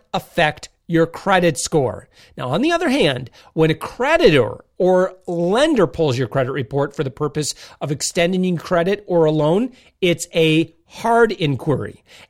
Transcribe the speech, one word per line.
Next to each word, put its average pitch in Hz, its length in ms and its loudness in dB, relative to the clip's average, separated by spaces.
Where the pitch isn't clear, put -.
affect 170 540 -4
your 165 220 2
credit 175 500 0
score. - 520 -4
Now, 127 140 -8
on 160 120 -2
the 320 120 0
other 339 160 0
hand, 147 420 -2
when 160 180 2
a 151 40 -4
creditor 240 920 2
or 185 380 2
lender 190 600 2
pulls 143 300 -2
your 127 100 -2
credit 131 240 -2
report 139 420 -4
for 151 120 -6
the 127 40 -8
purpose 147 460 -6
of 147 100 -6
extending 180 540 -2
you 180 140 -2
credit 185 500 -2
or 170 160 2
a 156 80 2
loan, 160 400 0
it's 175 340 0
a 160 400 2
hard 233 440 2
inquiry 139 720 -4